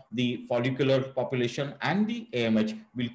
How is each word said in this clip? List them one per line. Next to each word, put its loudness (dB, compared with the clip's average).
the -2
follicular 2
population -2
and 2
the -6
A 0
M 4
H 2
will -2